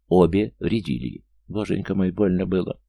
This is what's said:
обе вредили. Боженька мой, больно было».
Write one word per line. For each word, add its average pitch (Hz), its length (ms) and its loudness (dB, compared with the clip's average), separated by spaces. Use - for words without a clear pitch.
обе 90 520 4
вредили. 73 640 -4
Боженька 95 460 -4
мой, 95 180 0
больно 92 360 2
было». 92 420 -4